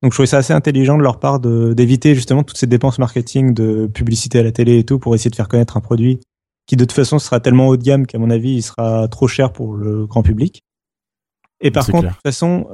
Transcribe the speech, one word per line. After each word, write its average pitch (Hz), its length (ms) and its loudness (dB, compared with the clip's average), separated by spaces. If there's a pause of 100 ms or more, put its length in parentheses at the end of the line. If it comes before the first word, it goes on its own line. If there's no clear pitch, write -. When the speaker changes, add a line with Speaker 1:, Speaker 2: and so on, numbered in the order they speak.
Speaker 1:
Donc, 131 100 2
je - 40 -8
trouvais 135 100 2
ça 143 120 2
assez 135 140 0
intelligent 143 460 2
de 147 40 2
leur 127 160 0
part 139 220 -2
de, 117 320 0
d'éviter 123 420 4
justement 131 280 0
toutes - 160 -8
ces 135 80 -2
dépenses 120 320 0
marketing 127 560 0
de 110 320 -2
publicité 113 540 -2
à - 20 4
la 113 100 0
télé 120 260 4
et 113 60 2
tout 135 140 -2
pour 120 160 -2
essayer 113 160 0
de - 60 -12
faire 101 120 -4
connaître 117 280 0
un 107 40 -2
produit 123 400 0 (460)
qui, 131 100 -2
de 123 80 4
toute 120 80 -6
façon, 143 260 0
sera 123 220 -2
tellement 131 280 4
haut 131 80 4
de 123 60 -2
gamme 139 240 2
qu'à 120 120 -8
mon 113 120 0
avis, 117 260 0
il 117 60 -4
sera 113 460 -2
trop 123 200 0
cher 127 240 -2
pour 107 240 -10
le 107 300 -4
grand 110 160 -2
public. 117 400 -2 (960)
Et 143 100 2
par 139 140 0
Speaker 2:
C'est 107 80 -2
Speaker 1:
contre, 170 100 2
Speaker 2:
clair. 90 100 -2
Speaker 1:
de 92 40 -12
toute - 100 -20
façon, 170 480 -2